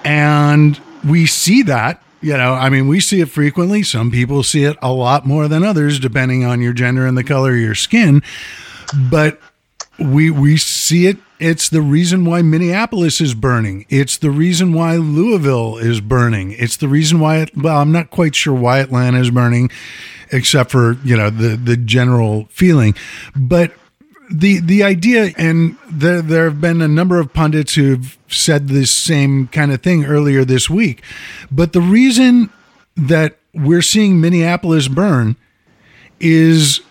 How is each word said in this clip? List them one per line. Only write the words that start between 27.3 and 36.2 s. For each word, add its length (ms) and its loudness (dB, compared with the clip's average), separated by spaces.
pundits 400 0
who've 420 0
said 400 -2
this 220 0
same 580 0
kind 240 -2
of 100 -6
thing 220 2
earlier 400 2
this 260 0
week. 320 -2
But 220 0
the 100 2
reason 680 4
that 420 0
we're 300 2
seeing 380 2
Minneapolis 680 0
burn 480 0